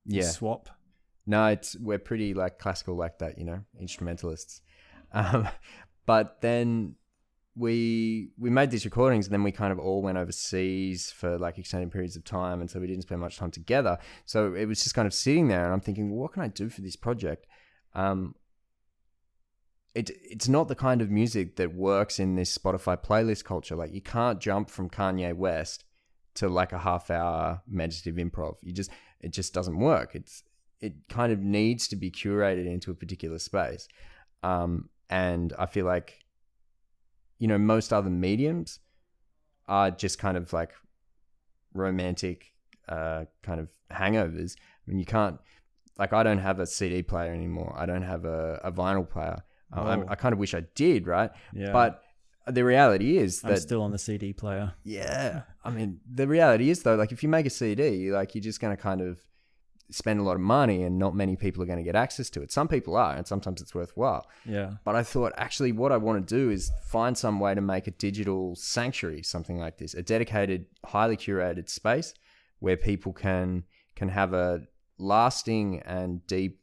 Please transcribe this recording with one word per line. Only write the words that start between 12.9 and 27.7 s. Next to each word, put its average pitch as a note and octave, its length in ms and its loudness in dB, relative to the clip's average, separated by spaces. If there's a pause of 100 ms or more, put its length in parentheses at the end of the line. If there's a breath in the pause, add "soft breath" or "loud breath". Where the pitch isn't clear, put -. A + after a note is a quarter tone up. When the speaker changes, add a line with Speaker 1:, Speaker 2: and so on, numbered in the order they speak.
Speaker 2:
spend F2 180 -6
much E2+ 160 -8
time F2 140 -6
together. G2 480 0 (260 loud breath)
So G#2 300 2
it G2 100 -2
was G#2+ 180 -2
just - 120 -2
kind A2 120 4
of G2+ 60 0
sitting D3+ 360 4
there F#2 140 4
and F2 120 2
I'm F#2+ 80 0
thinking, G#2 280 -4
"Well, G#2+ 100 -4
what D3 120 -6
can G3 100 -6
I C3 60 -4
do G#2+ 220 -6
for - 100 -14
this F#2+ 160 -10
project?" G2+ 500 -4 (480 soft breath)
Um, F#2+ 400 -2 (1600)
it, A2+ 160 -4 (120)
it's A2+ 260 -4
not C#3+ 200 6
the C3+ 60 -4
kind B2+ 280 2
of G#2 80 -2
music G#2 460 2
that F2 180 0
works G2 440 2
in F#2+ 180 2
this F2+ 200 0
Spotify F#2 400 0
playlist A2 480 2
culture. E2 320 -6
Like, D#2+ 160 -6
you F#2 80 -10
can't A#2 400 -2
jump G2+ 300 -2
from F#2 180 -8
Kanye F#2 460 -2
West E2+ 500 -2 (520)
to, G2+ 120 0
like, F2+ 240 2
a F2+ 60 -6
half F2 320 -2
hour E2+ 580 0
meditative E2 460 -4